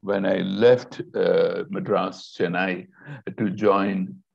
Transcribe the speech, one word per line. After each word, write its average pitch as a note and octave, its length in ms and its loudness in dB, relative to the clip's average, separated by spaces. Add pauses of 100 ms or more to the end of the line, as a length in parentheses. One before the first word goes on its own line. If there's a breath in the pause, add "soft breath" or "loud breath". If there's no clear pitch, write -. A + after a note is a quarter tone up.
when G2 260 -2
I F#2+ 120 0
left, G2+ 640 2 (120)
uh, F2 540 2
Madras, F#2+ 680 -4
Chennai, F2+ 480 -2 (520 loud breath)
to G#2 120 0
join G2 640 0 (180)